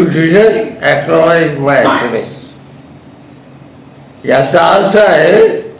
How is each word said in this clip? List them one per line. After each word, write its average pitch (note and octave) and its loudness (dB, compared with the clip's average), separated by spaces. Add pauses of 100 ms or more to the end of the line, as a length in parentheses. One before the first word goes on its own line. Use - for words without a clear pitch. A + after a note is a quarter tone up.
didn't F#3 0
acknowledge D#3+ 0
my C#3 0
S - -2
M A2+ -6
S. - -14 (1900)
याचा C3+ 2
अर्थ G3 2
आहे F#3+ 4 (320)